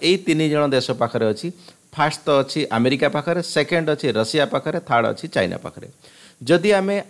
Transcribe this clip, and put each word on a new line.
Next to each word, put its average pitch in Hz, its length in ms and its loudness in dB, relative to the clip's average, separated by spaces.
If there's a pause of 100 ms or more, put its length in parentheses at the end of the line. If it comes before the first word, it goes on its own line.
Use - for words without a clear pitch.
ଏଇ 180 160 4
ତିନି 160 320 0
ଜଣ 147 180 2
ଦେଶ 131 240 0
ପାଖରେ 117 340 -2
ଅଛି। 110 260 -2 (420)
ଫାଷ୍ଟ 151 320 0
ତ - 40 0
ଅଛି 139 420 0
ଆମେରିକା 127 380 2
ପାଖରେ, 170 320 -2
ସେକେଣ୍ଡ 160 480 -2
ଅଛି 147 220 0
ରଷିଆ 113 340 0
ପାଖରେ, 160 340 -4
ଥାର୍ଡ 117 280 0
ଅଛି 107 200 -4
ଚାଇନା 90 300 -2
ପାଖରେ। - 300 -14 (560)
ଯଦି 170 280 4
ଆମେ 196 380 2